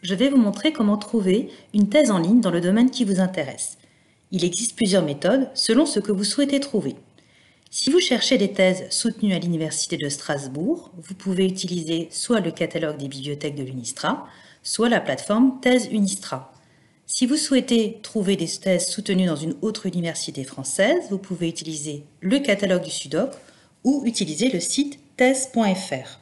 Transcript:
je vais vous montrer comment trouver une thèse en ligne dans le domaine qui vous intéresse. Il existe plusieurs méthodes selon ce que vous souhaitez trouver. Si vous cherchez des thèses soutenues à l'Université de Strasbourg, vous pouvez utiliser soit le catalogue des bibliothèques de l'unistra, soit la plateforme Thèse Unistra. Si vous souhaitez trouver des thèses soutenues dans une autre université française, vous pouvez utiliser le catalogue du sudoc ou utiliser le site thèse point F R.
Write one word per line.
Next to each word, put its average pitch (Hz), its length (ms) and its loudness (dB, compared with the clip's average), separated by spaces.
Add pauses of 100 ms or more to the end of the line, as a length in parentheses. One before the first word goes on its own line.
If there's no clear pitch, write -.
je 185 140 -2
vais 247 140 4
vous 277 80 4
montrer 233 340 2
comment 214 260 2
trouver 208 540 0 (220)
une 202 160 4
thèse 294 200 6
en 196 100 4
ligne 185 200 6
dans 190 120 2
le 170 100 2
domaine 214 280 4
qui 254 140 -2
vous 190 160 2
intéresse. 180 580 -2 (540)
Il 180 140 0
existe 208 320 -4
plusieurs 196 260 2
méthodes 180 520 0
selon 254 300 4
ce 254 140 -2
que 208 140 -2
vous 196 100 0
souhaitez 277 380 0
trouver. 170 340 -2 (760)
Si - 220 -2
vous 349 80 6
cherchez 262 380 2
des 196 160 2
thèses 185 360 2
soutenues 214 440 0
à 170 60 0
l'Université 165 580 -2
de 143 100 -4
Strasbourg, 143 880 -4
vous 175 200 -16
pouvez 190 300 0
utiliser 170 680 -4
soit - 280 0
le 165 120 -2
catalogue 160 440 -4
des 139 140 -8
bibliothèques 143 460 -8
de 143 80 -8
l'unistra, 131 640 -6 (380)
soit - 240 -2
la 240 140 2
plateforme 220 580 2
Thèse 247 320 2
Unistra. 196 640 -4 (520)
Si - 200 -2
vous 254 100 2
souhaitez 240 680 2
trouver 196 340 0
des 165 100 -4
thèses 180 400 0
soutenues 185 400 0
dans 160 80 0
une 156 260 -4
autre 214 240 -4
université 165 600 -6
française, 233 640 0
vous 196 80 -4
pouvez 170 320 -4
utiliser 151 560 -10 (160)
le 220 180 0
catalogue 196 460 0
du - 60 -10
sudoc 165 400 -4 (520)
ou 269 220 2
utiliser 202 440 0
le 175 120 -2
site - 360 -2 (200)
thèse 262 340 4
point 208 240 2
F - 160 -8
R. - 300 -10